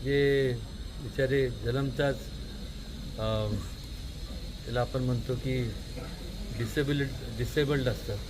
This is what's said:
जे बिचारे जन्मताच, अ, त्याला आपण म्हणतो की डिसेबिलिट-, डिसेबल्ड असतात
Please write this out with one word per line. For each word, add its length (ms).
जे 500
बिचारे 480
जन्मताच, 680
अ, 280
त्याला 160
आपण 220
म्हणतो 320
की 380
डिसेबिलिट-, 800
डिसेबल्ड 500
असतात 300